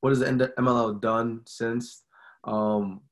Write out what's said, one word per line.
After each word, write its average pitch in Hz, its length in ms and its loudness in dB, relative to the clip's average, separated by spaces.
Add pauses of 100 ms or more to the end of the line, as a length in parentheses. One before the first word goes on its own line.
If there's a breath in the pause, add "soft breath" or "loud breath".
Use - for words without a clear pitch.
what 135 100 2
has 135 100 4
the - 80 2
N-, 127 280 2
M 127 120 2
L 123 100 4
L 110 160 0
done 113 500 -2
since? 117 600 -6 (400 loud breath)
Um, 107 560 -2 (120)